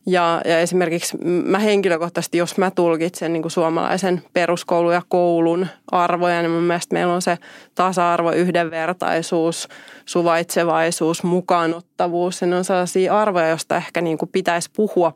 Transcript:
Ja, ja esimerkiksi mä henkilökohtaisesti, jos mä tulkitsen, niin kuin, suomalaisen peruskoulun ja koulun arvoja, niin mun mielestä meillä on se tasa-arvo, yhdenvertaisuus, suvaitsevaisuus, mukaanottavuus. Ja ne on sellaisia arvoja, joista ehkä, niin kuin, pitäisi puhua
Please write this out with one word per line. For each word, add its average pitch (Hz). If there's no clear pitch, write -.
Ja, 170
ja 165
esimerkiksi 170
mä 180
henkilökohtaisesti, 175
jos 170
mä 185
tulkitsen, 165
niin 160
kuin, 160
suomalaisen 175
peruskoulun 170
ja 175
koulun 170
arvoja, 175
niin 165
mun 170
mielestä 175
meillä 175
on 175
se 175
tasa-arvo, 175
yhdenvertaisuus, 165
suvaitsevaisuus, 170
mukaanottavuus. 175
Ja 180
ne 180
on 180
sellaisia 185
arvoja, 180
joista 160
ehkä, 170
niin 160
kuin, 165
pitäisi 175
puhua 175